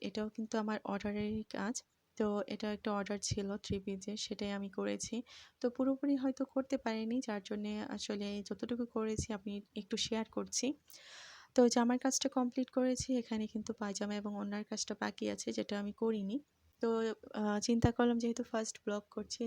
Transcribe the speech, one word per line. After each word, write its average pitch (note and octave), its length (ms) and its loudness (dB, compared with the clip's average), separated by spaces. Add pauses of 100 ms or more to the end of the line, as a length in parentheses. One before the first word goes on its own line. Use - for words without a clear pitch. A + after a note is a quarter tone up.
এটাও G#3+ 280 -4
কিন্তু A3 300 -4
আমার G#3+ 260 0
অর্ডারেরই G#3 680 -2
কাজ। G3+ 240 -2 (420)
তো G#3+ 100 4 (220)
এটা G#3 240 -4
একটা G#3 200 -2
অর্ডার G3+ 260 0
ছিল G3 380 -2
থ্রি G3+ 240 -4
পিসের, G3 360 -4
সেটাই G#3 360 -4
আমি G3 180 -4
করেছি। G3+ 440 -2 (440)
তো - 120 2
পুরোপুরি C4+ 460 2
হয়তো C4 280 0
করতে C4+ 340 0
পারিনি, A3 420 -2
যার G#3 220 -4
জন্যে G#3 300 -4 (160)
আসলে G#3 400 -2 (140)
যতটুকু A#3 440 -4
করেছি A3 460 -2
আমি G3+ 200 -4 (240)
একটু G#3+ 200 -4
শেয়ার A3 340 0
করছি। G3+ 360 -2 (840)
তো - 160 8
জামার A#3+ 300 4
কাজটা C4 300 2
কমপ্লিট B3+ 420 0
করেছি, B3+ 460 2
এখানে A3+ 300 0
কিন্তু G#3+ 260 -4
পায়জামা G#3 420 -2
এবং G#3 220 -2
ওড়নার G#3 280 -4
কাজটা G#3+ 360 -4
বাকি G#3+ 300 -2
আছে, G3+ 220 -4
যেটা G#3 260 -2
আমি G3+ 140 -4
করিনি। A3 440 0 (460)
তো, A#3 60 4 (460)
আহ, G#3 260 2
চিন্তা A#3 320 6
করলাম A#3+ 260 4
যেহেতু A#3 240 0
ফার্স্ট A3+ 400 -4
ব্লগ G#3 280 -2
করছি, - 360 -8